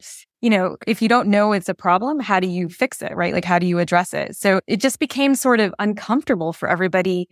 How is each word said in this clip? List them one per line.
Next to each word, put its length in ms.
you 80
know, 360
if 160
you 60
don't 220
know 240
it's 160
a 40
problem, 460
how 200
do 80
you 220
fix 320
it, 140
right? 180
Like, 120
how 140
do 60
you 140
address 340
it? 220
So 320
it 140
just 180
became 360
sort 240
of 200
uncomfortable 720
for 160
everybody 640